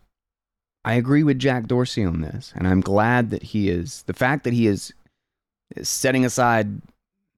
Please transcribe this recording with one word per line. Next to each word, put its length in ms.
I 120
agree 280
with 160
Jack 280
Dorsey 360
on 180
this, 340
and 120
I'm 140
glad 480
that 140
he 260
is, 340
the 100
fact 300
that 100
he 140
is 260
setting 440
aside 560